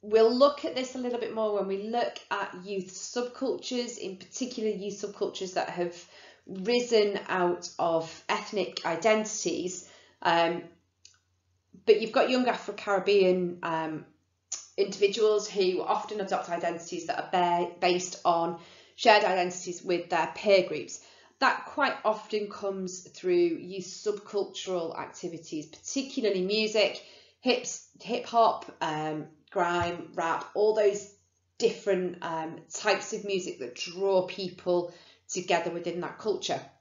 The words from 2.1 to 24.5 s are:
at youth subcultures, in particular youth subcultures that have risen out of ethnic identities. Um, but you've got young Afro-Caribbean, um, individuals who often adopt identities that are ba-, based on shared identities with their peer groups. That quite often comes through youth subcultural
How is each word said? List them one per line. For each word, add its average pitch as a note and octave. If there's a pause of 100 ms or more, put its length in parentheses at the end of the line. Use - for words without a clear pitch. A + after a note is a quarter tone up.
at G3 (100)
youth F#3+
subcultures, B3
in F#3+
particular -
youth G3
subcultures G3
that -
have F3 (500)
risen G#3 (100)
out F3 (100)
of E3
ethnic G#3
identities. F3+ (320)
Um, E3+ (1200)
but G#3+
you've A3
got B3
young B3+
Afro-Caribbean, F#3
um, D#3+ (720)
individuals G3+
who F#3
often G3
adopt F#3+
identities E3+
that -
are -
ba-, F3
based F3+
on E3+ (360)
shared G#3+
identities F3+
with F3
their E3
peer G3
groups. - (380)
That -
quite C4+ (100)
often G#3+
comes F#3+
through -
youth F3
subcultural F#3+